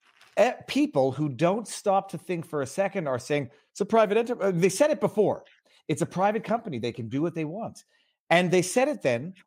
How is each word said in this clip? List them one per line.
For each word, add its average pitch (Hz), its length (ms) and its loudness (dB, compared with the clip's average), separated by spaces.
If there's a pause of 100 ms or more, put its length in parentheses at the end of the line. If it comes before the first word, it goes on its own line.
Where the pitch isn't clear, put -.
(360)
eh, 240 160 4 (160)
people 147 440 2
who 147 180 -2
don't 170 360 0
stop 196 440 0
to 175 80 -10
think 170 260 -6
for 151 160 -6
a 131 60 -2
second 190 420 -4
are 127 100 -2
saying, 143 300 -2 (220)
"It's - 100 -18
a 196 60 0
private 214 320 4
enter-," 233 240 -2
uh, 196 80 2
they 180 180 2
said 285 220 2
it 294 100 0
before. 190 440 0 (440)
"It's 160 140 -2
a 165 40 0
private 202 380 -2
company. 208 340 -4
They 117 140 -4
can 113 160 -10
do 131 140 -2
what 170 120 -2
they 160 120 -4
want." 190 380 -12 (440)
And 175 220 4
they 180 100 6
said 247 280 2
it 294 120 -4
then. 131 320 0 (140)